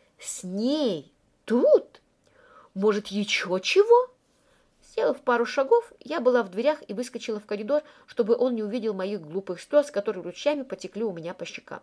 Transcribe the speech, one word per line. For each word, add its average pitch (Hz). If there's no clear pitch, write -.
"С -
ней? 208
Тут? 381
Может, 208
еще 190
чего?" 466
Сделав -
пару 240
шагов, 466
я 311
была 240
в 190
дверях 262
и 208
выскочила 220
в 208
коридор, 214
чтобы 226
он 247
не 220
увидел 214
моих 190
глупых 170
слез, 285
которые 185
ручьями 277
потекли 220
у 220
меня 170
по -
щекам. -